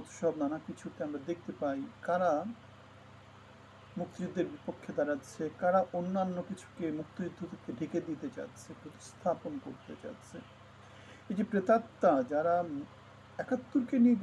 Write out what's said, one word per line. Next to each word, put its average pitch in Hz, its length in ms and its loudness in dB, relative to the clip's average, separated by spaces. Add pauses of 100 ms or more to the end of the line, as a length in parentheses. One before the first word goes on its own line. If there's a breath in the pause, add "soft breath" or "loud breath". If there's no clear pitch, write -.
উৎসব 160 400 -2
নানা 147 160 0 (100)
কিছুতে - 400 -12
আমরা 147 120 -6 (100)
দেখতে 170 220 -6 (100)
পাই 139 180 0 (280)
কারা 175 260 4 (1700)
মুক্তিযুদ্ধের 175 540 -4
বিপক্ষে - 460 -12
দাঁড়াচ্ছে, 147 440 -2 (180)
কারা 185 180 6 (200)
অন্যান্য 185 380 -2 (120)
কিছুকে - 360 -8 (140)
মুক্তিযুদ্ধ 170 400 -8 (120)
থেকে - 180 -14 (100)
ঢেকে 160 280 -2
দিতে 151 280 -6
চাচ্ছে, - 340 -12 (120)
প্রতিস্থাপন - 720 -4 (120)
করতে - 360 -14
চাচ্ছে। - 360 -14 (920 loud breath)
এই 202 80 0
যে 214 140 4
প্রেতাত্মা, 202 640 6 (200)
যারা 165 220 4 (880)
একাত্তরকে 254 600 0
নিয়ে 240 200 8